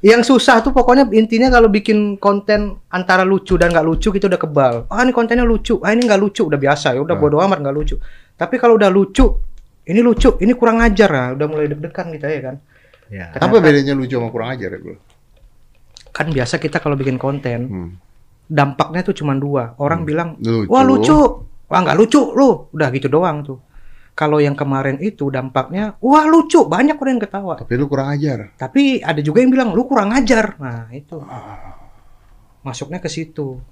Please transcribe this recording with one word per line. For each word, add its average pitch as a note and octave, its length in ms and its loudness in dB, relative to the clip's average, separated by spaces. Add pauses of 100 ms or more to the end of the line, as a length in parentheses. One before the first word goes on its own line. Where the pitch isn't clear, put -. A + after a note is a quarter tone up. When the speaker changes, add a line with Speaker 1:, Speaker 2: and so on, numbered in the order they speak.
Speaker 1:
Yang A3+ 260 6
susah B3 340 6
tuh C4+ 100 -2
pokoknya C4 400 4
intinya A3 380 2
kalau A#3+ 180 6
bikin G#3 500 0
konten G3+ 600 -2 (100)
antara F#3 340 0
lucu F#3 320 0
dan E3+ 140 2
nggak E3 140 2
lucu E3 280 0
gitu G3 160 -2
udah F3+ 100 2
kebal. C#3+ 380 0 (120)
"Ah, G#3 140 -4
ini B3+ 100 2
kontennya A#3+ 320 0
lucu, A#3 360 0
ah, F3+ 120 -2
ini A#3 120 2
nggak G#3+ 160 2
lucu," G3 260 0
udah D3+ 120 0
biasa C#3 360 0
ya, B2+ 80 -2
udah E3 120 -2
Speaker 2:
Ah. D3+ 80 -2
Speaker 1:
bodo D3 180 2
amat F#3+ 200 2
nggak C#3 160 -4
lucu. - 220 -2 (360)
Tapi - 240 -6
kalau A#3 180 4
udah G3+ 140 4
lucu, G3 360 2 (580)
"Ini F#3+ 160 -2
lucu, A#3+ 400 4
ini G#3+ 140 2
kurang A#3 260 0
ajar," A3 300 4
nah, C3 240 -2
udah C#3+ 140 -4
mulai D3+ 200 -4
deg-degan D#3+ 440 -8
kita D3 160 -12
ya D3 160 -6
kan. C3 140 -12 (500)
Speaker 3:
Ya. F#2+ 240 -14
Speaker 1:
Ternyata C3+ 180 -2
Speaker 2:
Apa A3+ 120 6
bedanya C#3+ 320 4
lucu C3 200 -4
sama A#2+ 160 -4
kurang A#2 240 -6
ajar G#2 160 -8
ya, G2 100 -10
Bro? F2+ 200 -18 (1120)
Speaker 1:
Kan - 180 -4
biasa C3 280 -4
kita D#3 220 -6
kalau D3 160 -2
bikin C3 220 -4
konten, C3 480 -6
Speaker 2:
Hmm. F2+ 260 -10 (540)
Speaker 1:
dampaknya D3+ 580 -2
tuh F#3+ 120 -2
cuman C#3+ 220 -4
dua. C3+ 400 -4
Orang D#3+ 260 -2
Speaker 2:
Hmm. D3+ 60 -6
Speaker 1:
bilang, E3 280 -4
Speaker 2:
Lucu. A2+ 300 -2
Speaker 1:
"Wah, C4 160 4
lucu." D4+ 360 4 (480)
"Wah, - 140 0
nggak D#3 160 0
lucu A3+ 260 4 (100)
lu." C4 360 2
Udah D#3 220 -2
gitu C#3 160 -4
doang D3+ 360 -2
tuh. C#3 160 -14 (540)
Kalau D3+ 260 0
yang C#3+ 160 2
kemarin C3+ 440 -4
itu E3 300 -6
dampaknya, C3+ 720 -6
"Wah, D4 260 4
lucu," D#4+ 400 4
banyak B3+ 320 0
orang C4+ 180 -4
yang A3+ 80 -4
ketawa. G3 320 -8
Speaker 2:
Tapi - 200 -8
lu C3+ 100 -2
kurang C#3 240 -4
ajar. C#3 480 -4
Speaker 1:
Tapi C4+ 440 0
ada D3+ 200 -4
juga D3+ 180 0
yang B3+ 120 4
bilang, B3+ 200 0
"Lu A3+ 140 0
kurang A3 260 0
ajar." A3+ 460 0
Nah, A#2 340 -12
itu. C#3+ 300 -16
Speaker 2:
Ah. B2+ 560 -18 (840)
Speaker 1:
Masuknya C#3 380 -10
ke F3 80 -12
situ. D3+ 540 -10 (120)